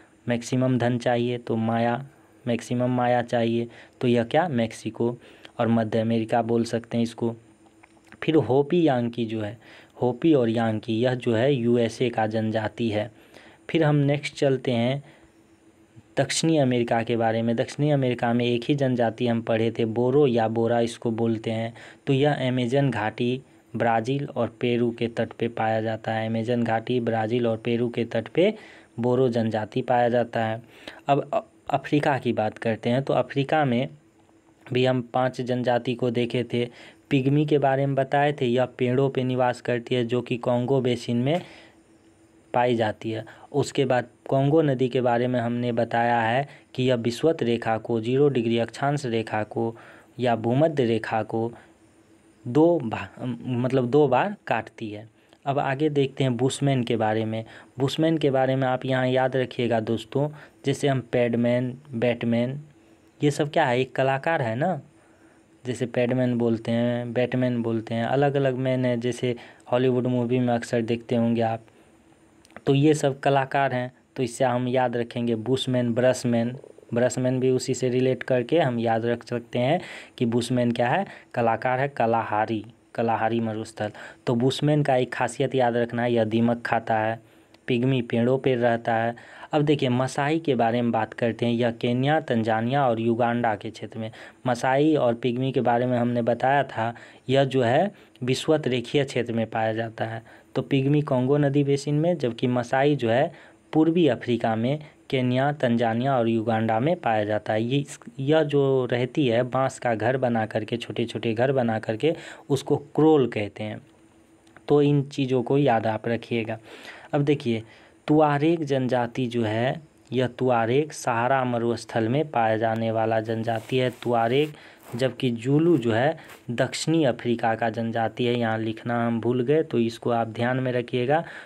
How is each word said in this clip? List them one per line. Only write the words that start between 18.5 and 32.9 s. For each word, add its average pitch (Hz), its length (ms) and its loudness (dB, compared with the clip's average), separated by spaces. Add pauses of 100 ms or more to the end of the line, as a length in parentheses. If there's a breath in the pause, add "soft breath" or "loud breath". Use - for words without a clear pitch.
ही 151 60 2
जनजाति 123 520 0
हम 117 160 0
पढ़े 113 280 0
थे, 117 140 -2
बोरो 123 420 2
या 113 220 2
बोरा 117 320 0
इसको 117 300 -2
बोलते 113 400 -2
हैं। 113 240 -4 (320 loud breath)
तो 143 60 2
यह 139 360 2
अमेजन 127 420 0
घाटी, 117 520 -2 (340 soft breath)
ब्राज़ील 117 500 0
और 117 340 -4
पेरू 120 300 0
के 117 180 -4
तट 117 240 -6
पे 117 160 -4
पाया 110 320 -2
जाता 110 320 -4
है। 110 140 -2
अमेजन 113 360 0
घाटी, 117 380 0
ब्राज़ील 117 460 0
और 113 100 0
पेरू 117 320 0
के 117 160 -2
तट 117 240 -4
पे 202 260 2 (460 loud breath)
बोरो 123 280 4
जनजाति 113 540 -2
पाया 120 260 2
जाता 117 360 0
है। 110 180 -4 (440 loud breath)
अब 143 280 0
अ-, - 400 -6
अफ्रीका 147 440 0
की 117 140 -2
बात 107 260 -2
करते 113 320 -2